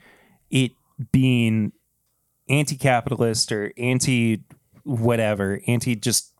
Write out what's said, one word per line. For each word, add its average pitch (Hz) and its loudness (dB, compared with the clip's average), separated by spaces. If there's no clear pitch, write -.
it 131 0
being 117 2
anti-capitalist 123 0
or 104 -4
anti-whatever, 113 -2
anti 120 0
just - -4